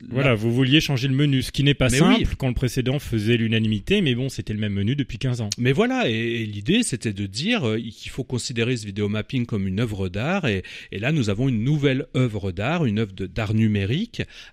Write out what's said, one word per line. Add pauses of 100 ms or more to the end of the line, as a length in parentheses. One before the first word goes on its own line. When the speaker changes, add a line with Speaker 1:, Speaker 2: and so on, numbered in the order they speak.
Speaker 1:
Voilà,
Speaker 2:
la
Speaker 1:
vous
vouliez (120)
changer
le
menu,
ce
qui
n'est
pas
Speaker 2:
Mais
oui.
Speaker 1:
simple
quand
le
précédent
faisait
l'unanimité,
mais
bon,
c'était
le
même
menu
depuis
quinze
ans.
Speaker 2:
Mais
voilà,
et,
et
l'idée,
c'était
de
dire,
euh,
qu'il
faut
considérer
ce
vidéomapping
comme
une
œuvre
d'art,
et, (280)
et
là,
nous
avons
une
nouvelle
œuvre
d'art,
une
œuvre
de,
d'art
numérique, (320)